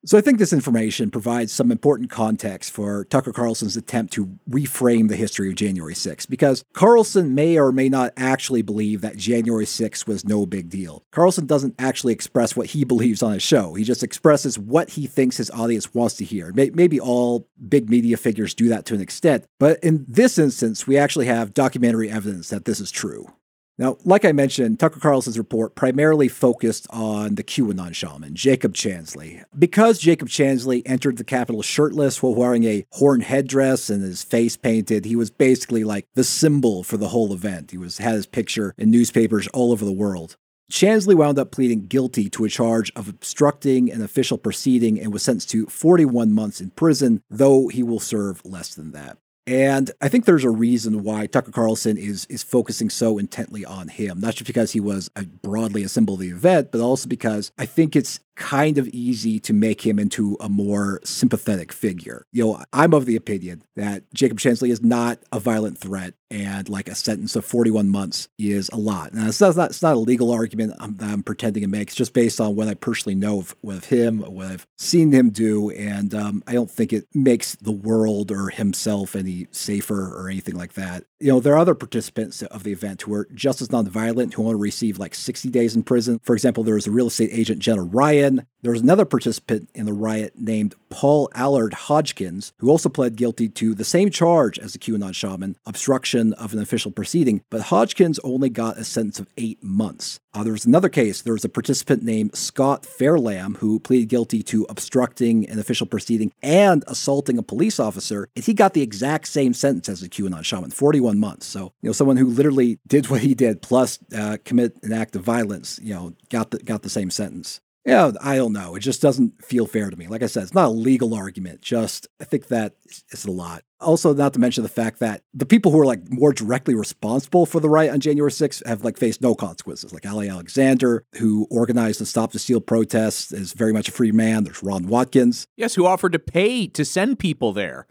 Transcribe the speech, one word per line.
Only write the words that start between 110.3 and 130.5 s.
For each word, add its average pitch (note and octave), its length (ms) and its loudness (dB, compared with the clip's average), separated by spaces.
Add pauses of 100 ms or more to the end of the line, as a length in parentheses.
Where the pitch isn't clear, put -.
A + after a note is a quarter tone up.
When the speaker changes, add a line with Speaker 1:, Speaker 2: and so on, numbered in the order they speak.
Speaker 1:
shaman, F2+ 260 -6
forty-one B2+ 480 2
months. - 280 -4
So, G2 340 -12
you A2+ 80 -4
know, A2 40 -2
someone C3+ 240 4
who C3 100 6
literally B2+ 500 2 (100)
did C#3 220 4
what B2+ 120 2
he C3 120 2
did, A2+ 300 0
plus, B2 340 0 (180)
uh, G#2+ 300 -4
commit A#2+ 380 0
an G#2+ 100 -8
act A2+ 220 -6
of F#2 80 -6
violence, A2 580 -4
you G#2 140 -10
know, E2+ 180 -12 (160)
got A2+ 220 -4
the, A#2 80 -6
got G#2+ 240 -6
the F#2+ 60 -10
same F#2+ 200 -4
sentence. - 520 -10 (240)
Yeah, F3 260 6 (100)
I C#3 140 -2
don't A#2+ 180 2
know. F2+ 220 -8
It G2+ 60 -10
just B2+ 200 -2
doesn't C3 420 2
feel A#2+ 220 0
fair G#2 240 -4
to F2 80 -12
me. E2+ 100 -16
Like A2+ 140 -6
I A#2 60 0
said, G2+ 160 -4
it's F2+ 100 -12
not F3 140 4
a - 20 2
legal A2+ 460 0
argument. F#2+ 460 -10
Just, - 460 -4 (120)
I - 60 -16
think - 220 -4
that A2 260 -2 (360)
it's - 160 -16
a G2 60 -6
lot. E2+ 320 -10 (160)
Also, D#3+ 340 4
not C#3 200 2
to A#2+ 60 -2
mention A#2+ 240 2
the G#2 60 -6
fact A2 300 -4
that G#2+ 240 -4 (100)
the C3 120 -4
people G3+ 260 6
who D#3 80 6
are, D3 60 6
like, A#2 260 -2
more C3+ 220 4
directly B2 420 -2
responsible C3 680 0
for E3 160 -2
the D3+ 80 2
riot D3+ 240 4
on C#3+ 80 0
January D3 300 2
sixth C#3+ 340 -2
have, A2 180 -4
like, A2+ 140 -4
faced A2+ 240 0
no B2 120 4
consequences. E2+ 600 -8
Like E2+ 120 -16
Ali G#2 240 -6
Alexander, B2 760 2 (120)